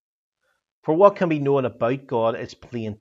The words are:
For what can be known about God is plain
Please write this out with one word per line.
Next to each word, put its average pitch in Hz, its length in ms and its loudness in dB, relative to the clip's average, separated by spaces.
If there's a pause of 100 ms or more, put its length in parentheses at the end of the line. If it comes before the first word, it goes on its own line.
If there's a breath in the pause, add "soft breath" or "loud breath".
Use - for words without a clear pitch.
(840)
For 156 100 0
what 196 220 6
can 180 140 0
be 156 100 -2
known 139 260 0
about 123 400 -4
God 113 340 -2
is 117 140 -12
plain 110 480 -10